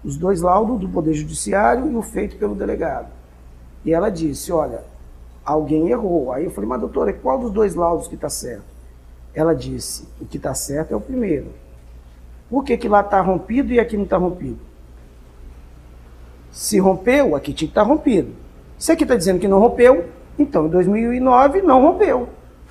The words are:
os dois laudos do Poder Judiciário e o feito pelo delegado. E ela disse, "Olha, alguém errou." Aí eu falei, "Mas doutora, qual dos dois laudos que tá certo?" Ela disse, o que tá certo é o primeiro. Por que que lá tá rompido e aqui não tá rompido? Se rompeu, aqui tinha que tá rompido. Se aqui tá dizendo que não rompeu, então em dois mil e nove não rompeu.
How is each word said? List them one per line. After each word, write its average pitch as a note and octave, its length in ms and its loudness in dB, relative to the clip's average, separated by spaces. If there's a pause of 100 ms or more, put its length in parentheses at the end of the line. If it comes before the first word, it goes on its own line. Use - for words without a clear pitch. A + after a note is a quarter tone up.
os C#3 140 -10
dois F3 240 0
laudos G3+ 400 2
do F#3 80 -6
Poder D#3+ 260 -2
Judiciário G3+ 760 0
e - 20 -4
o A3+ 80 -4
feito - 340 -8
pelo G#3 200 -4
delegado. E3+ 500 -6 (760)
E D#3 80 0
ela F#3 180 2
disse, D#3+ 400 -6
"Olha, D3 300 -2 (640)
alguém D#3 460 0
errou." F3 420 -2
Aí C#3 120 -4
eu F#3+ 60 -6
falei, G3+ 180 -8
"Mas B3 120 -4
doutora, A#3 320 -2
qual C4 260 -2
dos A#3+ 140 -6
dois G3+ 240 0
laudos E3+ 320 0
que D#3+ 80 -12
tá D3+ 120 -8
certo?" A#2+ 360 -10 (680)
Ela D#3+ 220 0
disse, B2+ 540 -10 (120)
o - 40 -12
que - 160 -10
tá C3+ 140 -6
certo D3 380 -6
é - 40 -4
o G#3 40 -4
primeiro. G3+ 520 -4 (1000)
Por C4+ 140 -2
que A#3+ 120 0
que A3+ 120 -6
lá G3+ 160 4
tá G3+ 160 0
rompido G#3+ 520 -2
e A#3+ 60 2
aqui A3+ 180 -2
não G3+ 100 -2
tá F#3+ 100 0
rompido? E3+ 420 -4 (1900)
Se - 300 0
rompeu, F#3+ 560 2
aqui C#3 160 -6
tinha D#3 160 -6
que - 60 -12
tá G#3+ 80 4
rompido. G#3+ 500 2 (440)
Se - 140 -4
aqui D#4+ 160 2
tá B3+ 80 2
dizendo F#3 240 2
que G#3 80 -2
não G3 140 6
rompeu, B3 460 6 (300)
então G3 300 0
em - 20 0
dois F3 200 2
mil A3+ 260 0
e B3+ 60 -2
nove C4 420 4
não C4 180 6
rompeu. C#4+ 480 4 (420)